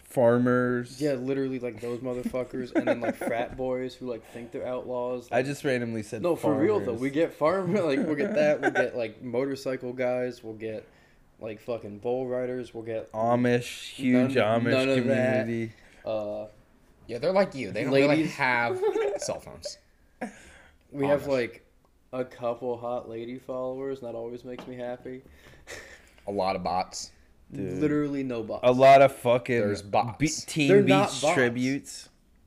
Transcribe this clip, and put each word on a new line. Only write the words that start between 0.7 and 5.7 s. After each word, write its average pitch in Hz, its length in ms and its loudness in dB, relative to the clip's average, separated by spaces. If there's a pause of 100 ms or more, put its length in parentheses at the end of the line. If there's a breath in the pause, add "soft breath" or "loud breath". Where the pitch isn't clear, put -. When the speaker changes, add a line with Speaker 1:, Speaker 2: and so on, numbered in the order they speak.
Speaker 2:
yeah, 147 120 0
literally, 131 460 -2
like, 117 220 -8
those 120 180 -6
motherfuckers, 123 760 -6
and 320 120 0
then, 254 140 0
like, - 140 -2
Speaker 1:
<laughs> - 20 -18
Speaker 2:
frat 123 400 -4
boys 127 380 -4
who, 131 120 -14
like, 113 240 -8
think 117 200 -14
they're 123 140 -8
outlaws, 123 680 -6
Speaker 1:
I 117 60 0
Speaker 2:
like, 131 100 2
Speaker 1:
just 143 160 -6
randomly 120 400 -2